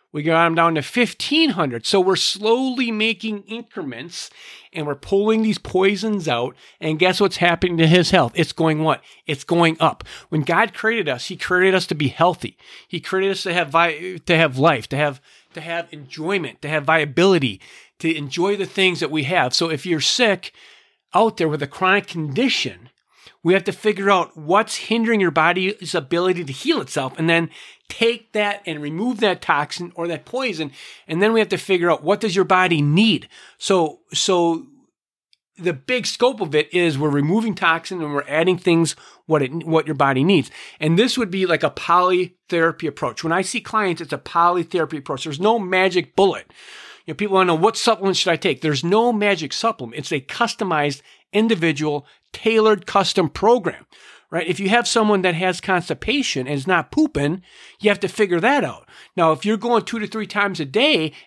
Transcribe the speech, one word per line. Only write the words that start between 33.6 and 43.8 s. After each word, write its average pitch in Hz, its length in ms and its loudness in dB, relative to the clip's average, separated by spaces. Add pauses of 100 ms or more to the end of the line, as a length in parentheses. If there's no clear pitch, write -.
so 170 540 0 (920)
the 170 160 -2
big 247 340 -4
scope 240 340 0
of 151 140 -2
it 151 180 -2
is 170 240 2
we're 147 120 0
removing 170 440 0
toxin 170 480 -2
and 151 100 -6
we're 143 160 -4
adding 170 300 0
things 165 380 2 (320)
what 151 160 2
it, 131 80 -4 (140)
what 160 200 0
your 151 100 -4
body 135 280 2
needs. 170 260 2 (300)
And 160 180 0
this 247 180 2
would 226 140 -2
be 185 160 -2
like 165 160 0
a 151 80 2
polytherapy 175 1160 0
approach. 139 360 -6
When 160 100 -2
I 185 100 0
see 214 180 -8
clients, 190 400 -2